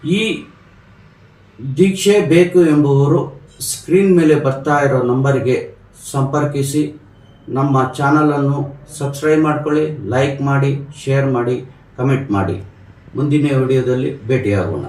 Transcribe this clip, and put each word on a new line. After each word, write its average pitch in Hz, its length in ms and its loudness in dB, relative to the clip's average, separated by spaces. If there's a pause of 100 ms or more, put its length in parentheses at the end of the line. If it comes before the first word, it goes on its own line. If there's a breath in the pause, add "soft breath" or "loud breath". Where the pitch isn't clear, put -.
ಈ 196 380 -2 (1300)
ದೀಕ್ಷೆ 196 420 2
ಬೇಕು 175 460 4
ಎಂಬುವರು 143 540 4 (400)
ಸ್ಕ್ರೀನ್ 190 580 2
ಮೇಲೆ 156 180 6
ಬರ್ತಾ 139 440 0
ಇರೋ 135 220 2
ನಂಬರ್ಗೆ 127 540 0 (560)
ಸಂಪರ್ಕಿಸಿ. 139 680 -2 (680)
ನಮ್ಮ 135 480 0
ಚಾನಲನ್ನು 143 600 0 (400)
ಸಬ್ಸ್ಕ್ರೈಬ್ 156 440 0
ಮಾಡ್ಕೊಳ್ಳಿ, 151 440 0 (240)
ಲೈಕ್ 139 320 -2
ಮಾಡಿ, 139 300 0 (320)
ಶೇರ್ 135 220 0
ಮಾಡಿ, 123 300 -2 (420 loud breath)
ಕಾಮೆಂಟ್ 135 340 0
ಮಾಡಿ. 92 260 -2 (580)
ಮುಂದಿನ 143 420 0
ವಿಡಿಯೋದಲ್ಲಿ 127 680 -2
ಭೇಟಿಯಾಗೋಣ. 101 600 -2